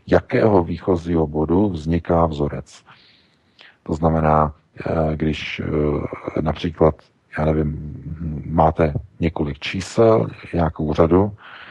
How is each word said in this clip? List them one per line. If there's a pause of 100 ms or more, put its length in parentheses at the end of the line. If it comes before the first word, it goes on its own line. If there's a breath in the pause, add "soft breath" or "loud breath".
jakého
výchozího
bodu
vzniká
vzorec. (1000 soft breath)
To
znamená, (320)
eh,
když,
eh,
například, (420)
já
nevím, (520)
máte (260)
několik
čísel, (260)
nějakou
řadu, (400 loud breath)